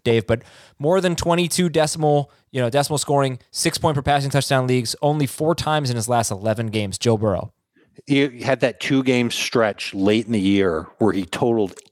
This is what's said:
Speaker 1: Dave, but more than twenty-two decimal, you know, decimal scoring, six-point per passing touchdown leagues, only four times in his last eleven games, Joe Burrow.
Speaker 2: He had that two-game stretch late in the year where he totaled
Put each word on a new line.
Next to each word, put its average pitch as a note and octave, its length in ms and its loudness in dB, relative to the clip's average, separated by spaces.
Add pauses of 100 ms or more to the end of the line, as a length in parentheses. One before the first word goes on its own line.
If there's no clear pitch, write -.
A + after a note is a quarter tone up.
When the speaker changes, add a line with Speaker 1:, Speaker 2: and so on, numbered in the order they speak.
Speaker 1:
Dave, A2+ 220 2
but A#2 160 0 (360)
more E3+ 220 0
than F3 160 0
twenty-two F3 540 0
decimal, D3+ 600 0 (200)
you C3 100 -4
know, A#2+ 80 0
decimal C#3+ 300 0
scoring, C#3 400 0 (120)
six-point - 440 -2
per C3+ 80 -2
passing C#3+ 280 0
touchdown C3 360 0
leagues, B2+ 340 0
only D3 260 0
four D#3 280 -2
times D3+ 340 -2
in A#2+ 80 -2
his G#2+ 100 -4
last A#2+ 240 0
eleven G#2+ 360 -2
games, G#2 320 -4
Joe A#2 180 2
Burrow. G#2 380 -2 (520)
Speaker 2:
He C#3 360 0
had B2 180 0
that A#2+ 180 0
two-game B2+ 520 2
stretch - 640 -2
late G#2+ 320 2
in A#2 60 -6
the A2+ 60 2
year F#2+ 480 2 (120)
where G2+ 160 2
he G2 100 -4
totaled A2+ 560 -2 (120)